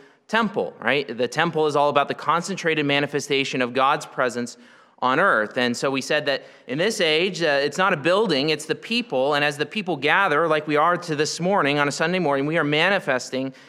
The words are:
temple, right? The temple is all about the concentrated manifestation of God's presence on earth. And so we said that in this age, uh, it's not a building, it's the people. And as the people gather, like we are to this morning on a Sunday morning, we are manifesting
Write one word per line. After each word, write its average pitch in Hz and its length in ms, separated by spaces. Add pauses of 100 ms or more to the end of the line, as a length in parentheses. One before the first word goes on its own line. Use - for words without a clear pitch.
(280)
temple, 208 520
right? 127 360
The 123 120
temple 156 400
is 143 80
all 147 140
about 139 180
the 127 80
concentrated 160 720
manifestation 143 760
of 123 120
God's 139 340
presence 120 500 (420)
on 127 200
earth. 131 380
And 123 180
so 139 160
we 135 80
said 147 260
that 139 200 (220)
in 127 100
this 202 240
age, 165 420
uh, 147 180
it's 143 160
not 190 140
a 170 60
building, 160 520
it's 151 160
the 156 80
people. 151 640
And 143 80
as 147 140
the 143 80
people 185 320
gather, 160 500
like 156 200
we 151 100
are 165 200
to 160 200
this 147 240
morning 170 380
on 143 100
a - 20
Sunday 165 260
morning, 139 280
we 156 120
are 160 60
manifesting 147 920 (160)